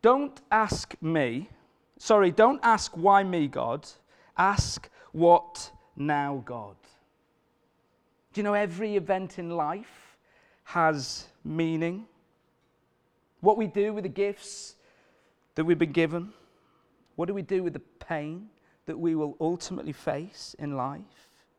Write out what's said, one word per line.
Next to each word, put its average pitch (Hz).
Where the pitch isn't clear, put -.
don't 277
ask 214
me, 156
sorry, 202
don't 226
ask, 226
"Why 196
me, 175
God?" 131
Ask, -
"What -
now, 143
God?" 107
Do 202
you 208
know 208
every 208
event 190
in 170
life 170
has 156
meaning? 165
What 208
we 220
do 208
with 208
the 185
gifts -
that 160
we've 170
been 160
given, 170
what 170
do 196
we 190
do 185
with 175
the 127
pain 165
that 160
we 165
will 151
ultimately 170
face -
in 147
life? 139